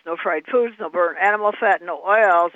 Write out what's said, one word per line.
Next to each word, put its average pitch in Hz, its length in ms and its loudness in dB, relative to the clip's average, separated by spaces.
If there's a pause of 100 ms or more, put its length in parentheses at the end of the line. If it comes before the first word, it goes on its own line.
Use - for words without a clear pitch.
no 170 120 -6
fried 160 340 -4
foods, 233 280 0
no 170 100 -8
burnt 170 300 -2
animal 208 400 0
fat, 190 220 2
no 170 240 -10
oils, 185 500 4